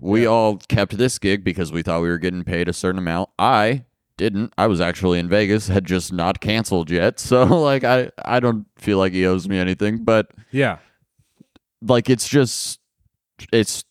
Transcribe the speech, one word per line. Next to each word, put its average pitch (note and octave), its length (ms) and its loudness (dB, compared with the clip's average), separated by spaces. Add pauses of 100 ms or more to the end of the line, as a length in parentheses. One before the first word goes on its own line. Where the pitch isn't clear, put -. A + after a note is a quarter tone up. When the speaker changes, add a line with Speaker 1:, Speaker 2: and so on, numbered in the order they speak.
Speaker 1:
we G#2 220 2
Speaker 2:
Yeah. A2+ 60 2
Speaker 1:
all A2 280 2 (100)
kept G2+ 300 0
this B2 220 0
gig G2 260 -2
because F2 260 -4
we E2 120 -4
thought E2+ 180 -2
we E2+ 80 -2
were F2 80 -2
getting F2+ 260 -6
paid E2+ 240 -4
a F2 60 -2
certain F#2 260 -4
amount. E2+ 380 -4
I A#2+ 480 0 (320)
didn't. G#2 400 -2
I G2+ 100 2
was F2+ 140 0
actually F2+ 380 0
in F2 100 -4
Vegas, G#2 380 0
had F#2+ 180 0
just F2 260 -2
not F2+ 300 -2
canceled G#2 480 -2
yet. F2 300 0
<laughs> - 0 -
So, B2+ 260 4
like, C#3+ 400 2
I, B2+ 240 2 (160)
I B2 160 0
don't A2+ 240 0 (100)
feel G#2 220 0
like F#2+ 160 2
he F#2 120 2
owes F#2 220 0
me F#2+ 120 -2
anything, G#2 440 -2
but A2 280 2 (200)
Speaker 2:
Yeah. B2+ 280 -2 (1040)
Speaker 1:
like, A#2+ 280 2
it's B2 180 0
just, - 520 0 (720)
it's A2+ 400 0